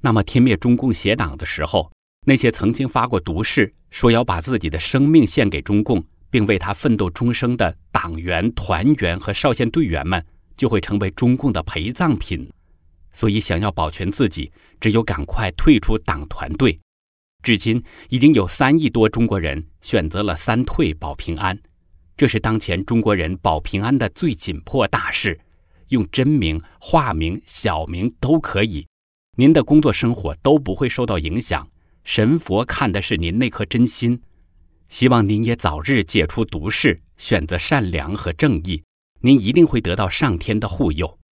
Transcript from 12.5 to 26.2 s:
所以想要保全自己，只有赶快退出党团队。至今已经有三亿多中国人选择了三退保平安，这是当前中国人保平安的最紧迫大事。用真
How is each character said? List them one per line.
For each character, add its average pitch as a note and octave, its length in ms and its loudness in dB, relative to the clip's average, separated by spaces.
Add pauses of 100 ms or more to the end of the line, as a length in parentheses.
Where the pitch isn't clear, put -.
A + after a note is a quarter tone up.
所 A2 120 0
以 G#2 120 0
想 E2+ 180 -2
要 G2+ 120 -2
保 D#2 200 -4
全 F#2+ 220 -6
自 A#2 160 0
己， D2+ 240 -10 (260)
只 A2 120 0
有 A2+ 120 2
赶 D2+ 220 -6
快 F#2+ 260 -2
退 - 280 4
出 - 180 0
党 - 320 -6
团 C#2+ 240 -10
队。 G2 260 0 (640)
至 A2+ 140 2
今 A#2 260 -2 (240)
已 B2+ 120 -2
经 D3 140 8
有 G2 140 4
三 C#3+ 320 2
亿 D3+ 100 2
多 A2 200 2
中 A2+ 180 0
国 G2 140 -2
人 D2+ 240 -6 (160)
选 F2 280 -2
择 F#2+ 140 -4
了 E2+ 140 -2
三 A#2 260 0
退 F#2+ 300 0
保 D2 220 -10
平 - 220 -8
安， F#2 220 -4 (560)
这 C#3 120 2
是 A2+ 120 0
当 A2 200 0
前 F#2 260 -4
中 A#2 160 2
国 G#2 140 2
人 F2 220 -2
保 D#2+ 220 0
平 G2 220 -4
安 C3 160 0
的 A#2 120 0
最 - 260 -2
紧 D2+ 260 -10
迫 B2+ 260 -2
大 - 240 -4
事。 - 280 -4 (480)
用 A2+ 240 0
真 C3 160 0